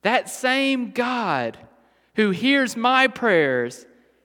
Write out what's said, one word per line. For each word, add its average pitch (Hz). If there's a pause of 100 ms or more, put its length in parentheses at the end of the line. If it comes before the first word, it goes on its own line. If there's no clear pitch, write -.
That 220
same 262
God 196 (560)
who 214
hears 247
my 262
prayers 143 (400)